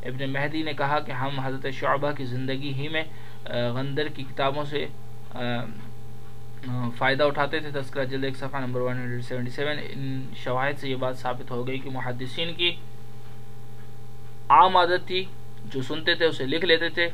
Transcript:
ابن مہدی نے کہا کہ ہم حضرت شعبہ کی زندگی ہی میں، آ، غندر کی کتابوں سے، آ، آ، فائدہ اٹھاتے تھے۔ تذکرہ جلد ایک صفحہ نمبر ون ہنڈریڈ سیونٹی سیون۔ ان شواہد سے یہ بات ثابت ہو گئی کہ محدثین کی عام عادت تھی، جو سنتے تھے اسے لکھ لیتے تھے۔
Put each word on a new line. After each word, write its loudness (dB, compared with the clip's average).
ابن -2
مہدی 0
نے -2
کہا 2
کہ -4
ہم 0
حضرت 0
شعبہ 2
کی -2
زندگی 0
ہی -2
میں، 0
آ، 0
غندر 0
کی -2
کتابوں 0
سے، -2
آ، -4
آ، 0
فائدہ 4
اٹھاتے 2
تھے۔ -4
تذکرہ 0
جلد 0
ایک -2
صفحہ -2
نمبر 0
ون 0
ہنڈریڈ -2
سیونٹی -2
سیون۔ 0
ان -2
شواہد 0
سے -2
یہ 2
بات 0
ثابت -2
ہو 0
گئی 0
کہ -2
محدثین -2
کی 2
عام 8
عادت 4
تھی، 0
جو -2
سنتے 0
تھے 2
اسے 2
لکھ 0
لیتے 6
تھے۔ 2